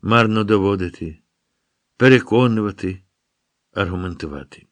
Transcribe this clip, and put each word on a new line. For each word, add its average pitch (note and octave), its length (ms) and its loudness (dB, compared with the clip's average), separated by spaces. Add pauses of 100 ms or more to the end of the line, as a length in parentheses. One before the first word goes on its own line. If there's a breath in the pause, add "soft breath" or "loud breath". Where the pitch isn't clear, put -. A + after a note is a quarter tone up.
Марно A2 420 2
доводити, F#2+ 720 -2 (760)
переконувати, A2 1040 0 (720)
аргументувати. F2 1000 -8